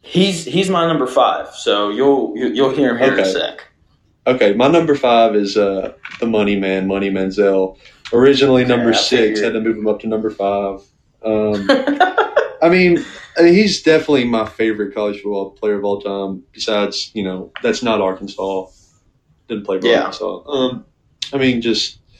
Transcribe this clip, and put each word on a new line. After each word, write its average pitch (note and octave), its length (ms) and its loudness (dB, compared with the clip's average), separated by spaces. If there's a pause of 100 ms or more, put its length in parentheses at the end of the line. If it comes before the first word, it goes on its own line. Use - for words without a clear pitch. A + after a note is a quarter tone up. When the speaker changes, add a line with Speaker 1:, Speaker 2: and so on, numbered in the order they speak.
Speaker 1:
He's, F#3 440 -2
he's E3+ 260 -2
my E3+ 160 2
number D3 180 0
five, B2 480 0
so G#2 360 -2
you'll, A#2+ 460 0
you, B2+ 120 -4
you'll C3 240 0
hear C3 200 0
him A#2 60 -2
here B2+ 160 2
in G2 60 0
a - 20 0
Speaker 2:
Okay. F#2+ 100 0
Speaker 1:
sec. - 320 -6 (640)
Speaker 2:
Okay, A#2 280 2
my B2 140 2
number D#3+ 280 4
five A#2 400 4
is, G2+ 220 0
uh, G2 360 -2 (260)
the A#2+ 60 -4
money G#2 340 0
man, F#2+ 280 -2
Money G2 240 -2
Manziel. F#2+ 680 0 (340)
Originally C3 520 4
Speaker 1:
Okay, B2 120 0
Speaker 2:
number A#2+ 140 2
Speaker 1:
I A2 40 2
Speaker 2:
six, - 160 0 (300)
Speaker 1:
figured. G2+ 40 0
Speaker 2:
had G#2+ 100 -2
to A2 80 -4
move A2 160 -2
him G#2+ 100 -4
up G#2+ 120 -2
to A2+ 80 -10
number G#2+ 240 -2
five. G2 480 -4 (440)
Um, G#2+ 440 -2
Speaker 1:
<laughs> - 20 -2 (920)
Speaker 2:
I E3 80 6
mean, F3+ 340 4 (340)
I E3+ 60 6
mean, E3+ 100 8
he's G3+ 300 2
definitely D#3 420 2
my A2+ 220 0
favorite G#2+ 480 -2
college G#2 220 -4
football G2 340 -6
player G#2 240 -2
of G2+ 80 -6
all G2+ 180 -2
time. G2 500 -6
Besides, - 640 -4
you G#2 100 -6
know, F#2 280 -8 (100)
that's A#2 220 -2
not A2 180 0
Arkansas. F#2+ 640 -6 (840)
Didn't G#2 180 -8
play F#2+ 160 -4
for A#2 60 0
Speaker 1:
Yeah. G#2+ 120 4
Speaker 2:
Arkansas. F#2 480 -6
Um, C3 380 -4 (480)
I C#3 40 -4
mean, B2+ 240 0
just A2+ 380 -4 (200)